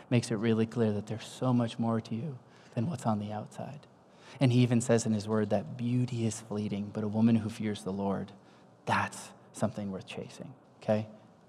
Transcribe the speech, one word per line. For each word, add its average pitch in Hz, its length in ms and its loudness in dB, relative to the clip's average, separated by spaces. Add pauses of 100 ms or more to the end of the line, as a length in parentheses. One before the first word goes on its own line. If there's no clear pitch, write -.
makes 120 220 2
it 113 60 0
really 110 280 2
clear 113 280 2
that 104 160 -4
there's 107 180 -8
so 127 260 0
much 120 260 2
more 113 220 0
to - 140 -6
you 127 240 -6 (360)
than 117 140 0
what's 160 160 -6
on 107 140 2
the 104 140 -6
outside. 120 480 -10 (600)
And 127 120 6
he 123 80 6
even 120 200 6
says 113 240 4
in 110 80 0
his 104 160 -2
word 107 220 2
that 104 260 0
beauty 120 500 0
is 107 140 -2
fleeting, 104 520 -4
but 107 120 -2
a 107 40 -2
woman 113 280 6
who 104 140 -2
fears 107 320 -4
the 92 100 -4
Lord, 98 400 -2 (540)
that's - 440 -2 (220)
something 104 380 -4
worth 95 160 -8
chasing, - 480 -12 (280)
okay? 107 240 2 (420)